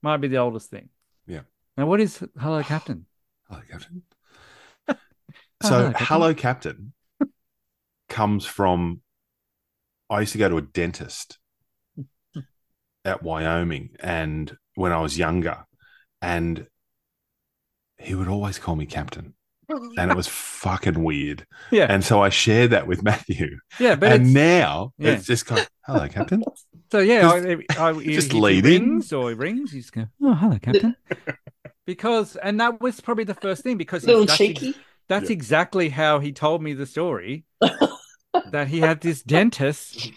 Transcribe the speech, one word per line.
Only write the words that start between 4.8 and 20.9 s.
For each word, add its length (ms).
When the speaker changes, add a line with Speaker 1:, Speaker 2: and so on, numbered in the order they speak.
Speaker 1:
Oh, 60
Speaker 2:
So, 80
Speaker 1:
hello, 140
Captain. 160
Speaker 2:
hello, 260
Captain 600
comes 360
from, 560
I 100
used 140
to 40
go 120
to 80
a 40
dentist 760
Speaker 1:
<laughs> 1080
Speaker 2:
at 180
Wyoming 760
and 560
when 160
I 80
was 180
younger, 480
and 460
he 180
would 120
always 320
call 160
me 100
Captain. 480
And 420
it 60
was 100
fucking 760